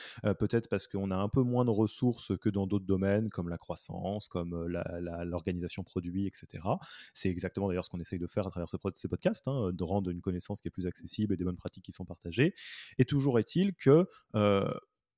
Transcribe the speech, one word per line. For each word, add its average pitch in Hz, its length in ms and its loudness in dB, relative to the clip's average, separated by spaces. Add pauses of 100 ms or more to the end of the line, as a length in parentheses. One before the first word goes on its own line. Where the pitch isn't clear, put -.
(240)
euh, 104 100 4
peut-être 113 360 2
parce 98 180 -2
qu'on 98 240 -2
a 92 60 2
un 98 100 0
peu 131 140 4
moins 123 240 4
de 120 40 4
ressources 110 680 2
que - 120 0
dans 98 160 0
d'autres 95 200 0
domaines, 98 440 2
comme 85 200 -6
la 85 80 -4
croissance, 92 720 -6
comme, 87 240 -4
euh, 85 160 -4
la, 87 320 -4
la, 85 240 -6
l'organisation 87 580 -4
produit, 90 420 -4
et 92 80 -4
cetera. 107 460 -4 (340)
C'est - 160 -2
exactement 92 380 -2
d'ailleurs 90 180 -2
ce - 40 -16
qu'on 90 100 -8
essaye 87 200 -6
de 87 80 -4
faire 95 200 -2
à - 20 -4
travers 87 200 -6
ce 95 80 -6
pro-, - 160 -4
ces - 160 -10
podcasts, - 400 -2
hein, 120 240 0
de 90 100 -4
rendre 92 260 0
une 87 120 -6
connaissance 92 400 -4
qui 87 80 -8
est - 20 -8
plus 90 160 -6
accessible 104 460 -4
et 90 40 2
des 85 60 2
bonnes 90 140 -2
pratiques - 260 -10
qui - 80 -14
sont - 140 -10
partagées. 87 500 0 (440)
Et 135 60 8
toujours 139 320 4
est-il 180 380 2
que... 156 320 8 (260)
Euh, 104 400 4 (440)